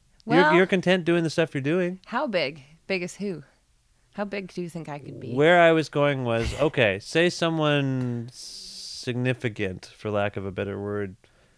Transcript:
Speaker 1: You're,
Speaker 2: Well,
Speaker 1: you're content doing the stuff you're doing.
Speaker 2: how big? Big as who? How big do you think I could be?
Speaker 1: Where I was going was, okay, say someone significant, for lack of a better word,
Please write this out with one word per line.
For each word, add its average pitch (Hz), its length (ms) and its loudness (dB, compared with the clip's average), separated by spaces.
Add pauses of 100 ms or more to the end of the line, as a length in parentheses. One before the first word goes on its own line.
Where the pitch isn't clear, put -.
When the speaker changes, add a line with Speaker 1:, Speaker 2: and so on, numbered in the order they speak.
(260)
Speaker 1:
You're, 220 100 2
Speaker 2:
Well, 156 180 6
Speaker 1:
you're 185 120 6
content 180 380 2
doing 170 180 2
the 160 80 0
stuff 165 240 0
you're 143 60 -2
doing. 180 460 -2
Speaker 2:
how 262 200 -4
big? 160 360 -4 (240)
Big 185 160 -4
as 175 140 -10
who? 180 260 -8 (720)
How 208 100 -6
big 196 300 -10
do 180 80 -6
you 175 80 -8
think 156 180 -12
I 147 100 -10
could - 220 -14
be? - 140 -8
Speaker 1:
Where 165 260 6
I 170 120 8
was 160 160 2
going 143 360 0
was, 113 360 -2
okay, 117 400 2
say 165 280 0
someone 139 1040 -2
significant, - 1600 -6
for - 140 -8
lack 104 260 -2
of 98 100 -8
a 95 60 -8
better 98 280 -6
word, 101 360 -6 (420)